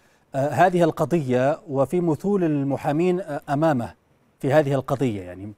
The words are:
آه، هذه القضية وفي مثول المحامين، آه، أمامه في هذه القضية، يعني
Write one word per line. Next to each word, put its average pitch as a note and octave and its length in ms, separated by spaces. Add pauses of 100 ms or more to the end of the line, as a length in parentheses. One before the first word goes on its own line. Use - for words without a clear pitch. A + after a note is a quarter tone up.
(360)
آه، C#3+ 140
هذه E3+ 340
القضية C#3+ 840
وفي C#3 340
مثول F3 420
المحامين، D3+ 760
آه، D3 300
أمامه C#3 440 (460)
في C3+ 140
هذه C#3+ 200
القضية، B2+ 480
يعني F#2 360